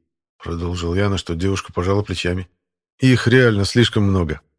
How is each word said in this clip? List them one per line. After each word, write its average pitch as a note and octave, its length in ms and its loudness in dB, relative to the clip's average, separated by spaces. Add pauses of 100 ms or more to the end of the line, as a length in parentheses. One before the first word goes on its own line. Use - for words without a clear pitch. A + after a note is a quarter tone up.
(380)
продолжил E2+ 560 -6
я, G2+ 160 0
на G2 80 -2
что F2 180 -6
девушка F#2+ 380 -4
пожала G2 300 0
плечами. F2+ 440 -6 (520)
«Их B2+ 280 2
реально A#2 380 4
слишком A2+ 380 2
много. F2+ 380 0 (160)